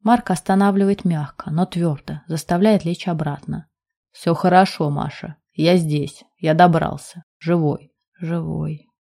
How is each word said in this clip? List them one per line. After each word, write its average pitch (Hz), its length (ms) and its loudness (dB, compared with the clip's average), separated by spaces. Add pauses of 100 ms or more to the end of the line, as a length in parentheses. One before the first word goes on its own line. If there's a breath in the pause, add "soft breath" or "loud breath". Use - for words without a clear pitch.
Марк 240 280 0
останавливает 196 720 2
мягко, 160 480 -4
но 170 140 0
твёрдо, 156 640 -4
заставляет 175 580 2
лечь 175 220 -6
обратно. 147 600 -6 (440)
«Всё - 240 -2
хорошо, 180 540 2
Маша. - 460 -8 (160)
Я 165 240 2
здесь. 151 480 -2 (140)
Я 160 160 0
добрался. 165 680 2 (160)
Живой». 160 520 -2 (260)
«Живой». 160 680 -8 (320)